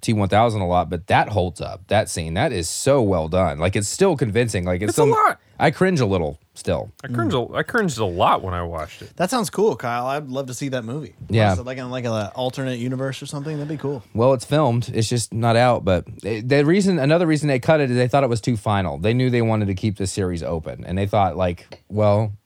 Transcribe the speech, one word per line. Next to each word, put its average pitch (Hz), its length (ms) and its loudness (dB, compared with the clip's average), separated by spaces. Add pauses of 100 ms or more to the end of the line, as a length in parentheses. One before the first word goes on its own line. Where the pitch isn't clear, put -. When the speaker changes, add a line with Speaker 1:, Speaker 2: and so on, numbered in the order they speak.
Speaker 1:
T - 100 -2
one 104 160 0
thousand 107 340 4
a 90 60 -2
lot, 87 220 2
but 85 160 -6
that 139 240 2
holds 90 320 -2
up. - 260 -10
That 101 220 2
scene, 82 240 -6
that 131 180 0
is 87 160 -4
so 139 360 2
well 87 240 2
done. 80 320 0
Like, 90 160 0
it's 104 120 -2
still 185 300 2
convincing. 107 480 -2
Like, 90 160 -2
it's 104 80 -2
Speaker 2:
It's - 80 -2
a 466 60 4
Speaker 1:
still, 440 100 6
Speaker 2:
lot. 427 260 2 (200)
Speaker 1:
I 143 100 4
cringe 180 300 2
a 120 80 2
little 85 320 -2 (160)
still. 73 340 -4 (140)
Speaker 2:
I 139 60 -12
cringed 185 260 -2
a, 120 180 -2
I 131 80 -2
cringed 170 380 -2
a 110 60 0
lot 95 360 2
when 90 140 -4
I 87 80 -4
watched 82 400 -8
it. - 140 -20
Speaker 3:
That 185 120 0
sounds 233 220 -2
cool, 190 240 2
Kyle. 120 320 -4
I'd 139 220 -4
love 131 180 -6
to 127 80 -10
see 143 140 -6
that 127 140 -4
movie. 117 300 -10 (160)
Speaker 1:
Yeah. 107 200 4
Speaker 3:
Honestly, 90 160 0
like, 127 120 -8
in, 127 140 -8
like, 127 140 -6
an 117 60 -2 (220)
alternate 127 460 -4
universe 131 420 -4
or 143 60 -12
something, 147 280 -8
that'd 143 140 -6
be 156 80 -8
cool. 139 240 -6 (140)
Speaker 1:
Well, 127 180 4
it's 123 100 0
filmed. 123 480 2
It's 110 160 0
just 120 240 -2
not 117 240 2
out. 120 300 4
But 90 200 2 (180)
it, 110 260 -4
the 143 160 6
reason, 185 320 4
another 156 300 4
reason 151 220 2
they 143 100 2
cut 160 220 4
it 131 100 0
is 123 60 2
they 123 100 4
thought 139 160 4
it 127 80 2
was 110 100 0
too 123 160 0
final. 95 400 -2
They 101 160 0
knew 127 160 2
they 120 140 2
wanted 107 240 2
to 98 80 -2
keep 98 220 -2
the 95 100 -4
series 90 340 -2
open, 73 460 -6
and 90 100 -4
they 98 80 0
thought, 98 320 2
like, 90 500 -4
well, 104 460 2 (120)